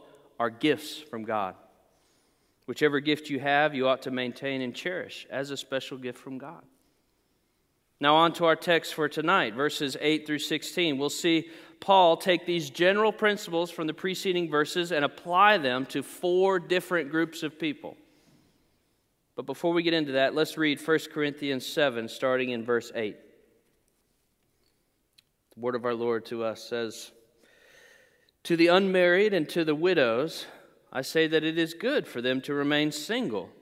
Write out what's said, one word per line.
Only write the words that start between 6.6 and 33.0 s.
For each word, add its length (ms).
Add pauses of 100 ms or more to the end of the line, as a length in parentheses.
Now 160
on 200
to 100
our 100
text 400
for 140
tonight, 460
verses 460
eight 240
through 140
sixteen. 580
We'll 140
see 380 (320)
Paul 360
take 300
these 240
general 400
principles 600
from 160
the 40
preceding 560
verses 440
and 120
apply 540
them 280
to 180
four 560
different 500
groups 320
of 160
people. 380 (1400)
But 120
before 260
we 100
get 100
into 200
that, 240
let's 200
read 240
First 300
Corinthians 560
seven, 400
starting 440
in 140
verse 300
eight. 220 (2500)
The 60
word 140
of 100
our 100
Lord 320
to 180
us 240
says, 420 (1300)
"To 120
the 120
unmarried 680
and 140
to 160
the 100
widows, 720 (460)
I 100
say 260
that 160
it 120
is 180
good 340
for 120
them 200
to 120
remain 380
single, 580 (140)